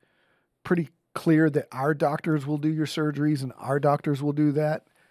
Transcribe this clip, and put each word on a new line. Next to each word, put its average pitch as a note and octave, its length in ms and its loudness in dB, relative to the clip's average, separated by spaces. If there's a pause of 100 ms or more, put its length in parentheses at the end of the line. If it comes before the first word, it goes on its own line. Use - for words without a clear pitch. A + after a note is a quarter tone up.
(640)
pretty E3+ 260 0 (260)
clear D#3+ 340 4
that C#3 220 0
our C#3 240 -2
doctors D3+ 500 -2
will D3 140 -2
do D3+ 100 -2
your D#3 160 -2
surgeries D3 580 -2
and B2+ 140 -6
our C3+ 220 -2
doctors C#3+ 420 0
will D3 100 0
do D3 220 2
that. D3+ 320 -2 (260)